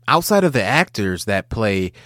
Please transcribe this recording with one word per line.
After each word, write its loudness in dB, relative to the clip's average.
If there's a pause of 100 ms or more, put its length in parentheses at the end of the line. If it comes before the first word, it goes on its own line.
Outside 2
of 2
the 0
actors -2
that -2
play -2 (120)